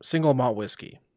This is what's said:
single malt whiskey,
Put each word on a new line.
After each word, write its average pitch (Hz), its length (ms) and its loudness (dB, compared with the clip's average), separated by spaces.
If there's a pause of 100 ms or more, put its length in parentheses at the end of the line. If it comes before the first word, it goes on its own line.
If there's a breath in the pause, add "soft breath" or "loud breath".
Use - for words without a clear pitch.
single 156 320 2
malt 123 220 2
whiskey, - 440 -10 (160)